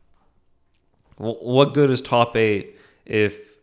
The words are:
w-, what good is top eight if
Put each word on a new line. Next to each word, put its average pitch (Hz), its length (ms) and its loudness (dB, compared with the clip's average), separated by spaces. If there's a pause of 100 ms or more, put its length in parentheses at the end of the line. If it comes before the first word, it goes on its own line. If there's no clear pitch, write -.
(1200)
w-, 113 220 -8
what 139 340 2
good 143 160 4
is 127 100 -2
top 120 360 0
eight 107 420 -2 (260)
if - 580 -4